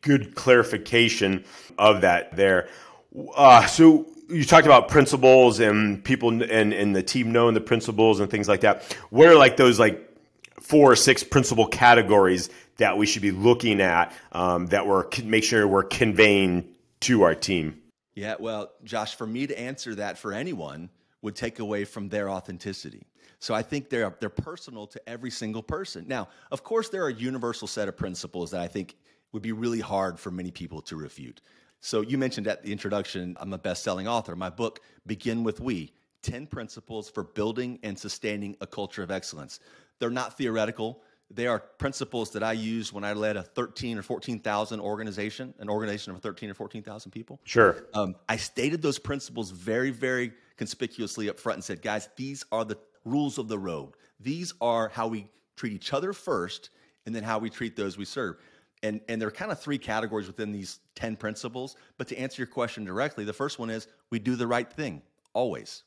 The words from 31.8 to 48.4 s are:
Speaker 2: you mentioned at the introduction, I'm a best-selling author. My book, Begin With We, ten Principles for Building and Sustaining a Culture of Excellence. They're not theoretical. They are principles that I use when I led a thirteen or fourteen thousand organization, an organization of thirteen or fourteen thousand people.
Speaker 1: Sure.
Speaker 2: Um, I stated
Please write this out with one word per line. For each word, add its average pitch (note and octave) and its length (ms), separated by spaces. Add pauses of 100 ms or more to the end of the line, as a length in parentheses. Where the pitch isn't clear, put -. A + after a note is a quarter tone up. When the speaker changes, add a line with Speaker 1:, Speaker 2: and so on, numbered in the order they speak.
Speaker 2:
you A#2+ 160
mentioned B2+ 300
at - 160
the G#2 80
introduction, G2 680
I'm F#2+ 120
a F#2+ 60
best-selling F#2 500
author. A2+ 280
My F#2 140
book, A2 300 (260)
Begin A2+ 380
With A2 160
We, G#2 320 (300)
ten B2+ 240
Principles A2+ 640
for G2+ 140
Building A2+ 600
and G2+ 160
Sustaining G#2 600
a G2 60
Culture G2+ 360
of F2 80
Excellence. - 480 (400)
They're A#2 100
not B2 280
theoretical. A2+ 640 (280)
They A#2+ 180
are A2+ 120
principles C3 720
that G#2 120
I A2+ 100
use A2 400
when G2+ 100
I G#2 100
led G#2 220
a F#2+ 80
thirteen A#2+ 540
or G2 40
fourteen A#2 380
thousand G#2+ 400
organization, G#2+ 800
an G#2 100
organization G#2 440
of F2+ 80
thirteen G#2 280
or G2 40
fourteen G#2 300
thousand G#2+ 280
people. - 320
Speaker 1:
Sure. G#2+ 500
Speaker 2:
Um, G2 220 (140)
I A2 80
stated D3 440